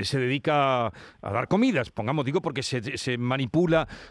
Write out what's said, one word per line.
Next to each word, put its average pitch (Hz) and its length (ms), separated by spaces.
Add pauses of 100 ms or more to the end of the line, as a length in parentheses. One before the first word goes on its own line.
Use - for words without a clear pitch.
se 135 160
dedica 135 640
a 101 40 (420)
dar 117 160
comidas, 190 420
pongamos, 131 320
digo, 143 180
porque 135 220
se, 120 340
se 123 200
manipula 143 720 (220)